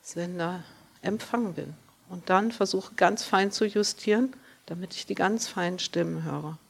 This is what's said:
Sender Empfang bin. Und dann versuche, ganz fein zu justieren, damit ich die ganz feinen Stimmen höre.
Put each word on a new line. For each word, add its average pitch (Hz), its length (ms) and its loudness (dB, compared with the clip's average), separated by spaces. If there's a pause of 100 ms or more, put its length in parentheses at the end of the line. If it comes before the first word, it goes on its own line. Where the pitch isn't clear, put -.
Sender 175 640 -6 (380)
Empfang 220 500 -2
bin. 151 220 -8 (340)
Und 180 220 -6
dann 202 200 6
versuche, 196 440 -2
ganz 190 300 4
fein 196 280 4
zu 220 140 2
justieren, 208 680 2 (320)
damit 175 300 -10
ich - 100 -10
die 196 100 -4
ganz 208 340 0
feinen 180 300 -2
Stimmen 165 460 -2
höre. 151 320 -6 (140)